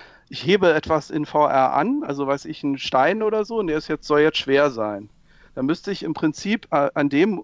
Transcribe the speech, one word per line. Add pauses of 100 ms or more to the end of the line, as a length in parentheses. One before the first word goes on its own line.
(300)
ich
hebe
etwas
in
V
R
an,
also
weiß
ich,
einen
Stein
oder
so,
und
der
ist
jetzt,
soll
jetzt
schwer
sein. (440)
Dann
müsste
ich
im
Prinzip,
äh,
an
dem